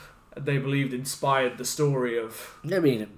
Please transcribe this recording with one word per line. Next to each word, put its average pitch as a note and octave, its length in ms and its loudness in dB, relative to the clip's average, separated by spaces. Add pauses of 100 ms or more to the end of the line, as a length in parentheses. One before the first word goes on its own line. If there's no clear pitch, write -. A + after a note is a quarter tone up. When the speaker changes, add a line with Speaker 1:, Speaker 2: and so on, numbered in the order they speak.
(360)
Speaker 1:
they C#3 220 0
believed C#3 340 0
inspired B2+ 640 0
the B2 80 -10
story B2+ 540 0
of - 380 -8 (140)
Speaker 2:
I F#3+ 100 2
mean, A#2+ 260 4 (120)